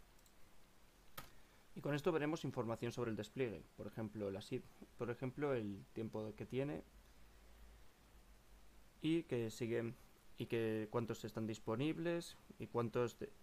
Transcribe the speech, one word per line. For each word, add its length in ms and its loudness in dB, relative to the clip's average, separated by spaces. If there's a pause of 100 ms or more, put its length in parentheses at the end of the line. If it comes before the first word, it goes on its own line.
(1700)
Y 80 -6
con 120 4
esto 160 6
veremos 340 4
información 480 2
sobre 180 2
el 60 2
despliegue, 460 0 (140)
por 100 -6
ejemplo, 440 0
la 100 -2
si-, 240 -2 (320)
por 140 0
ejemplo, 420 0
el 400 0
tiempo 420 -2
que 120 -6
tiene 360 0 (2250)
y 220 4
que 260 2
siguen 440 0 (440)
y 80 -2
que 440 2
cuántos 340 0
están 220 0
disponibles 920 0 (200)
y 100 -6
cuántos 500 2
de-, 120 -6 (120)